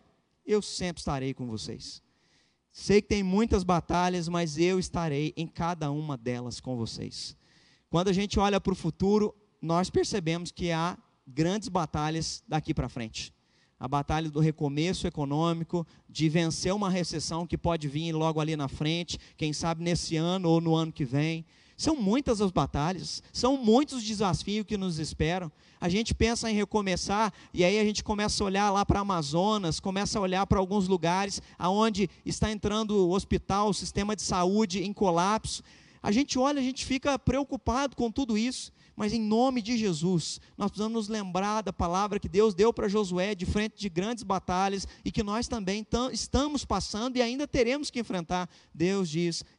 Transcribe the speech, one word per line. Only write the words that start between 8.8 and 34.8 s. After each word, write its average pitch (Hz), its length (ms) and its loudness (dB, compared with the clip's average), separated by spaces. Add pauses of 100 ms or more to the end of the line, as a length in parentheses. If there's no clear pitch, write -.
nós 165 300 0
percebemos 170 600 0
que 175 200 -4
há 165 260 -2 (300)
grandes 170 400 0
batalhas 160 800 -2
daqui 156 260 0
para 135 140 -2
frente. - 460 -10 (440)
A 127 100 -6
batalha 156 420 0
do 147 100 -2
recomeço 156 680 2
econômico, 165 800 -2 (220)
de 156 220 0
vencer 165 440 0
uma 202 160 0
recessão 170 580 -2
que 165 100 -4
pode 165 300 0
vir 160 260 -2
logo 156 260 0
ali 156 160 0
na 143 120 -2
frente, 160 500 -4 (180)
quem 156 160 -2
sabe 165 320 -4
nesse 170 320 0
ano 175 320 0
ou 165 140 6
no 160 140 2
ano 160 180 0
que 156 100 -6
vem. 156 420 -2 (340)
São 320 160 2
muitas 233 460 2
as 190 100 2
batalhas, 151 800 -2
são 269 240 2
muitos 262 440 4
os 220 40 -6
desafios 202 600 0
que 214 100 -4
nos 185 240 -2
esperam. 160 500 -2 (300)
A 180 80 0
gente 208 260 0
pensa 226 380 2
em - 20 2
recomeçar, 202 800 0 (200)
e 175 100 2
aí 196 160 4
a 214 60 4
gente 208 180 0
começa 208 400 -2
a - 20 0
olhar 196 240 2
lá 196 160 2
pra 196 140 2
Amazonas, 180 800 0
começa 202 400 -2
a - 20 -2
olhar 190 240 0
pra 202 140 4
alguns 190 300 0
lugares 185 520 0 (160)
aonde 202 520 2 (160)
está - 260 -4
entrando 214 460 0
o 180 140 4
hospital, 202 580 0
o 185 40 2
sistema 202 400 -4
de - 100 -6
saúde 190 600 2